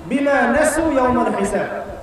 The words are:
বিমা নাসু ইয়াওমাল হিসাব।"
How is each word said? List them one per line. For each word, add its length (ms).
বিমা 360
নাসু 500
ইয়াওমাল 480
হিসাব।" 460